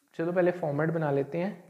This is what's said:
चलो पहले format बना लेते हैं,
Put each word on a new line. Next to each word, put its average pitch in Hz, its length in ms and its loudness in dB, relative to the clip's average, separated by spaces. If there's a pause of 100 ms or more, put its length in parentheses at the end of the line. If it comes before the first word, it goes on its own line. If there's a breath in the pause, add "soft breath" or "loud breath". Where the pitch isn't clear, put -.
(200)
चलो 170 120 -2
पहले 175 200 4
format 160 400 0
बना 156 200 0
लेते 139 260 0
हैं, 190 140 -2 (180)